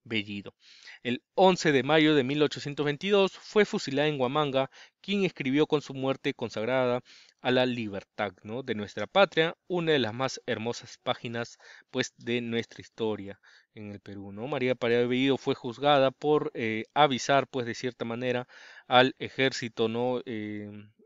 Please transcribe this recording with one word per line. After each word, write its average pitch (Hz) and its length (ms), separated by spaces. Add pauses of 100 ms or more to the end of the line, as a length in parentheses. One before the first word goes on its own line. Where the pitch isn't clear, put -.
Bellido. 104 500 (480)
El 123 200 (120)
once 185 380
de 131 100
mayo 151 320
de 139 100
mil 143 180
ochocientos 143 440
veintidós 190 460
fue - 320
fusilada 147 440
en 147 120
Huamanga, 131 500 (300)
quien 196 240
escribió 147 420
con 147 160
su 135 120
muerte 135 400
consagrada 123 680 (380)
a 131 100
la 127 140
libertad, 107 680 (100)
¿no? 117 200
de 131 120
nuestra 104 320
patria, 175 500 (100)
una 170 260
de 147 60
las 110 140
más 127 340
hermosas 117 560
páginas, 120 560 (320)
pues, - 280
de 120 240
nuestra 117 400
historia 101 580 (340)
en 104 180
el 101 80
Perú, 101 320
¿no? 104 140
María 127 280
Parado 120 260
de 123 60
Bellido 127 320
fue 135 160
juzgada 135 560
por, 151 440
eh, 110 380
avisar, 139 540
pues, 123 200
de 113 80
cierta - 300
manera 123 420 (400)
al 127 320
ejército, 120 720
¿no? 123 380
Eh, 104 440 (360)